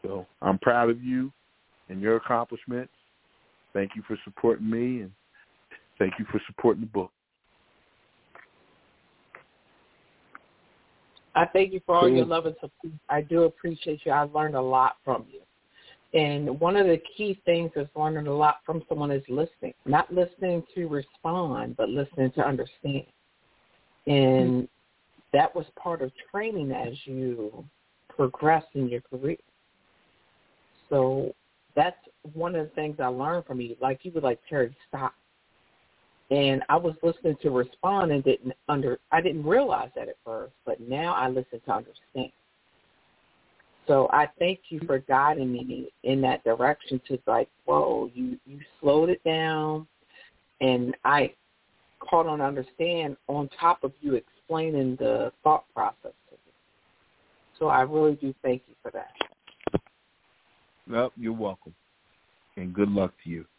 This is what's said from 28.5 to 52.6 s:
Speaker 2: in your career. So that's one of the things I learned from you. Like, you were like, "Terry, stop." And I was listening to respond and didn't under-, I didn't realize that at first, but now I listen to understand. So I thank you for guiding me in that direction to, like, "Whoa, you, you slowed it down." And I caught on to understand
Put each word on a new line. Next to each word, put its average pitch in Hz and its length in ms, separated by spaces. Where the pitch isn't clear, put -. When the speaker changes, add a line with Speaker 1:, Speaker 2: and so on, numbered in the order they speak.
Speaker 2:
in 131 160
your 120 120
career. 139 360
So 135 440
that's 170 220
one 170 220
of 156 120
the - 80
things 151 240
I 127 80
learned 139 380
from 127 160
you. 117 180
Like, 131 240
you 185 80
were 160 100
like, 123 180
"Terry, 135 260
stop." 135 260
And 135 380
I 147 60
was 170 260
listening 165 400
to 151 80
respond 151 640
and 139 120
didn't 127 300
under-, 131 320
I 170 100
didn't 170 240
realize 160 500
that 120 140
at - 160
first, 110 280
but - 140
now 139 340
I 127 140
listen 127 380
to 131 80
understand. - 580
So 135 240
I 147 160
thank 180 220
you 160 160
for 135 140
guiding 135 520
me 127 400
in 135 180
that 127 220
direction 123 640
to, 131 180
like, 117 240
"Whoa, 135 480
you, 175 320
you 143 140
slowed 151 300
it - 140
down." 160 640
And 127 340
I 139 280
caught 165 280
on 151 120
to 139 60
understand 151 720